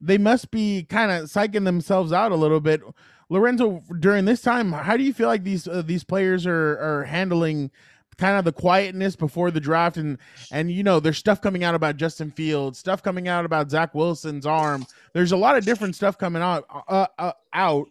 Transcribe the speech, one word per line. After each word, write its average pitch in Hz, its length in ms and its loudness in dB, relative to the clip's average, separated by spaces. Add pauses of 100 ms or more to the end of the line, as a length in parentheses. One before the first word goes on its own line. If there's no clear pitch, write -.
they 180 180 4
must 220 320 2
be 208 400 0
kinda 190 320 0
psyching 202 420 -2
themselves 180 480 0
out 202 200 2
a - 20 2
little 156 240 4
bit. 156 240 0 (480)
Lorenzo, 220 500 2 (200)
during 196 240 4
this 233 180 2
time, 240 300 0
how 156 240 0
do 269 80 0
you 269 100 0
feel 226 140 0
like 214 160 0
these, 185 240 -4
uh, 175 180 -4
these 165 160 -4
players 185 460 0
are, 160 320 0
are 147 240 -2
handling 160 640 -2 (480)
kind 196 180 0
of 190 80 0
the 165 80 2
quietness 185 640 0
before 170 380 -2
the 160 80 -2
draft? 165 360 0
And, 151 220 -6 (320)
and, 165 220 -4
you 190 100 -2
know, 190 160 4
there's 151 180 2
stuff 202 240 0
coming 185 220 -2
out 170 140 0
about 156 200 -2
Justin 156 360 -6
Fields, 143 440 -2
stuff 185 280 -4
coming 180 240 -4
out 175 160 0
about 156 260 -2
Zach 160 240 0
Wilson's 151 520 -4
arm. 151 380 0 (280)
There's 175 200 2
a 190 40 4
lot 240 200 4
of 202 80 2
different 202 300 -2
stuff - 240 -2
coming 170 240 -4
out, 175 240 -2 (220)
uh, 190 180 2 (120)
uh, 175 140 -4 (200)
out. 160 380 2